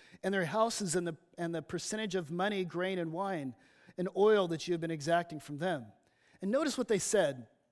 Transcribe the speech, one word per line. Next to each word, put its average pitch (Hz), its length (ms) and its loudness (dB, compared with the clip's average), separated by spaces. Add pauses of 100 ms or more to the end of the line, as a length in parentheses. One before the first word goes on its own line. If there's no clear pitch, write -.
(220)
and 196 120 0
their 190 100 4
houses 208 500 0
and 175 120 0
the, 165 100 -4 (220)
and 170 160 -4
the 160 80 -4
percentage 208 520 -6
of 170 160 -2
money, 190 320 0
grain, 180 360 -2
and 165 120 -2
wine 165 440 -4 (420)
and 180 180 -2
oil 208 340 6
that 165 200 -4
you 175 60 2
have 165 60 -2
been 165 120 -4
exacting 165 480 0
from 147 180 -10
them." 151 280 -2 (560)
And 190 100 -2
notice 285 260 0
what 247 80 0
they 202 140 2
said. 143 460 2 (260)